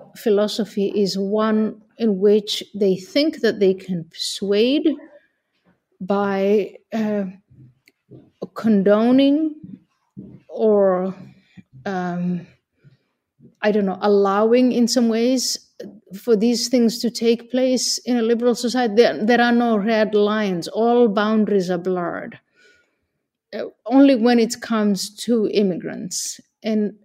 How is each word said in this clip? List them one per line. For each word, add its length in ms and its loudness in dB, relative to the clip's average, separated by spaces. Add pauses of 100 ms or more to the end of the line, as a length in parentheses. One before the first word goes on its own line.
(160)
philosophy 760 -2
is 220 -2
one 640 -2 (180)
in 200 0
which 460 0 (100)
they 220 0
think 460 -2
that 180 0
they 140 2
can 300 -8
persuade 840 -2 (1120)
by, 760 -2 (180)
uh, 340 -4 (1300)
condoning 1000 2 (960)
or, 680 2 (680)
um, 640 -4 (1160)
I 80 0
don't 140 0
know, 160 -4
allowing 720 2
in 160 2
some 220 2
ways 480 -2 (600)
for 160 0
these 340 0
things 320 2
to 100 -4
take 400 -2
place 480 0
in 180 -4
a 60 0
liberal 320 2
society. 400 -2
There, 300 4
there 180 4
are 100 2
no 240 2
red 380 0
lines. 540 0
All 380 2
boundaries 640 0
are 80 -2
blurred. 600 -6 (1120)
Uh, 120 -8 (200)
only 300 4
when 240 2
it 220 -2
comes 560 -2
to 360 -2
immigrants. 880 -4 (220)
And, 320 -2 (100)